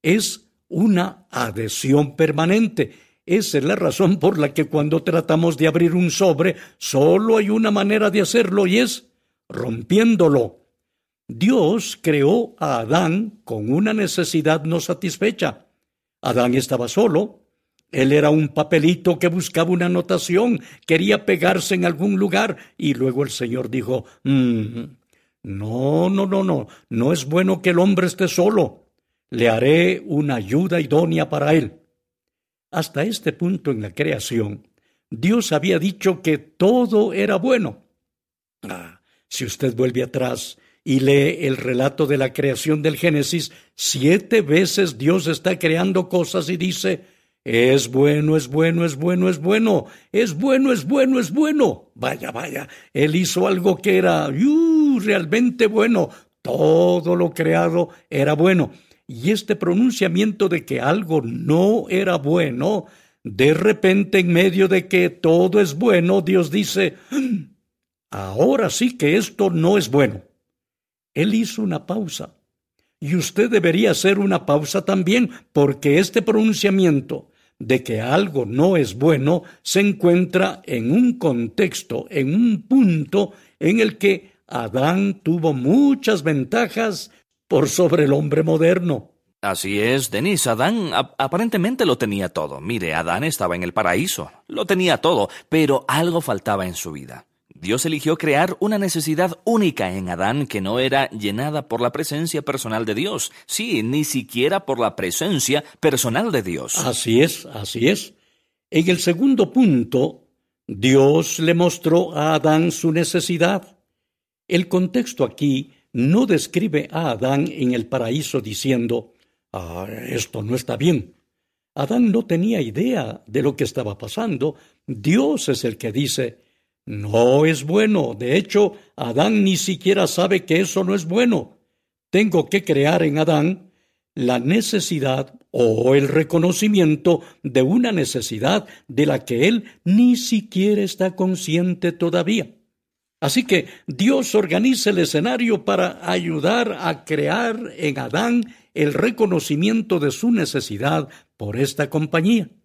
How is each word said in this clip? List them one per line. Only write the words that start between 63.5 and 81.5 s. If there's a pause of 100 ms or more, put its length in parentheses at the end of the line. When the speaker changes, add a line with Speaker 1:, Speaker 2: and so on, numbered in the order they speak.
Speaker 1:
repente,
en
medio
de
que
todo
es
bueno,
Dios
dice, (160)
"Mm, (560)
ahora
sí
que
esto
no
es
bueno". (840)
Él
hizo
una
pausa. (640)
Y
usted
debería
hacer
una
pausa
también, (220)
porque
este
pronunciamiento (280)
de
que
algo
no
es
bueno (200)
se
encuentra
en
un
contexto,